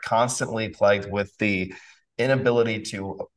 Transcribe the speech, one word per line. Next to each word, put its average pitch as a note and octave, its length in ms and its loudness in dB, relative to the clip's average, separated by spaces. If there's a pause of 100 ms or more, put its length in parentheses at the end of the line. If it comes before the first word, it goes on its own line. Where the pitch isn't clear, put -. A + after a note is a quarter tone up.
constantly A2+ 640 0
plagued G2+ 420 2
with G2+ 280 -4
the F#2 340 0 (440)
inability A#2+ 640 2 (100)
to G2 280 -8 (180)